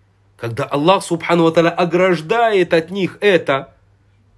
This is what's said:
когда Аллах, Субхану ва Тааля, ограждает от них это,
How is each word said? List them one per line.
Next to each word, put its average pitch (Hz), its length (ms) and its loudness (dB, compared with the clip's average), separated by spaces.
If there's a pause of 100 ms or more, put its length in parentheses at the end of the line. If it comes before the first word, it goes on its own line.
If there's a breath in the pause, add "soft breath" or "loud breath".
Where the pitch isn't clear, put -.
(360)
когда 117 300 -8
Аллах, 165 380 0
Субхану 170 400 0
ва 165 80 4
Тааля, 165 180 2
ограждает 180 1040 0
от 165 180 0
них 196 300 -4
это, 147 520 0 (640)